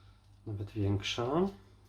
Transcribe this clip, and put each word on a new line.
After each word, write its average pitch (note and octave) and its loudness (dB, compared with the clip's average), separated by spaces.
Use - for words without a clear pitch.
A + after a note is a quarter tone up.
nawet G#2 -6
większa. A#2+ 2